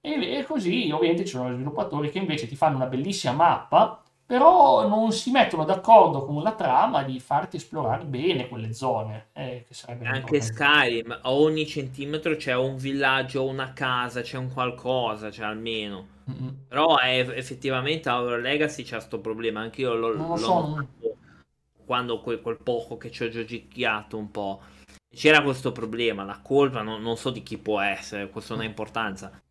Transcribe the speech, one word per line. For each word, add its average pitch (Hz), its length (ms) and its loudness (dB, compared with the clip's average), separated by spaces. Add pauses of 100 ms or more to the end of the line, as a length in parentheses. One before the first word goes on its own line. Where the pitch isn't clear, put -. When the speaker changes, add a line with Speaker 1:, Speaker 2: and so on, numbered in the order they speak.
Speaker 1:
e, 294 380 -4
e 277 40 -4
così 214 480 -2
ovviamente 170 340 2
ci 175 120 -6
sono 127 140 -2
gli 123 40 -4
sviluppatori 143 560 -4
che 180 80 -4
invece 160 300 -2
ti 139 80 -10
fanno 151 200 2
una 131 100 0
bellissima 131 480 -2
mappa, 165 640 4 (260)
però 294 640 8
non 220 240 2
si - 180 -4
mettono 175 360 2
d'accordo 185 580 8
con 147 180 -4
la 214 100 0
trama 151 500 2
di 131 180 -6
farti - 360 -2
esplorare 127 480 -4
bene 139 440 -2
quelle 113 240 -8
zone, 110 600 -4
eh, 123 340 -10
che - 60 -20
sarebbe 120 320 -12
Speaker 2:
Anche 131 300 -2
Speaker 1:
importante. 113 180 0
Speaker 2:
Skyrim, 120 680 2
a 127 100 -2
ogni 151 360 2
centimetro 147 680 -6
c'è 139 220 -2
un 131 200 -2
villaggio, 135 680 0
una 131 300 -6
casa, 123 480 -2
c'è 131 160 -8
un 131 120 -6
qualcosa, 123 760 -2
c'è 107 160 -12
almeno. 107 640 -6 (240)
Speaker 1:
Mm-mm. 131 380 -10
Speaker 2:
Però 151 300 4
è, 127 360 2
effettivamente 131 720 -4
Hogwarts 123 340 0
Legacy 147 400 -2
c'ha 117 180 -8
sto 113 200 -8
problema, 110 400 -4
anch'io 117 340 -4
l'ho, 113 220 0
Speaker 1:
Non 160 120 -4
lo - 0 -
Speaker 2:
l'ho 170 100 -2
Speaker 1:
so, 170 300 2
Speaker 2:
notato 131 480 -8 (680)
quando 120 380 -4
que-, 117 180 -4
quel 117 160 -6
poco 120 400 -6
che 113 140 -14
ci - 140 -8
ho 117 40 -2
giochicchiato 113 880 -6
un 107 140 -8
po'. 98 300 -8 (540)
C'era 151 280 6
questo 135 280 0
problema, 110 540 -2
la 101 180 -10
colpa 135 380 4
non, 107 220 -6
non 113 160 -2
so - 100 -4
di 123 140 -8
chi - 160 -12
può 107 200 -2
essere, 98 520 -4
questo 110 240 -10
non 110 80 -6
ha 110 40 -6
Speaker 1:
Mm. 107 40 -6
Speaker 2:
importanza. 104 800 -8